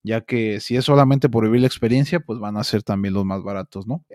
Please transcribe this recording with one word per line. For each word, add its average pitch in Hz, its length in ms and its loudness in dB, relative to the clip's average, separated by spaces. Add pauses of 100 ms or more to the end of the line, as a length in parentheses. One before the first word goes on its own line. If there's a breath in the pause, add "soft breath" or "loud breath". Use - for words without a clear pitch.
ya 110 200 -4
que 110 400 -2
si 117 160 -2
es 127 80 0
solamente 139 420 4
por 113 160 2
vivir 110 160 4
la 127 80 4
experiencia, 135 540 0
pues 117 180 -10
van 104 160 -8
a 104 80 -4
ser 107 200 -2
también 98 300 -2
los 98 120 0
más 95 180 -6
baratos, 98 420 -10
¿no? 135 300 -8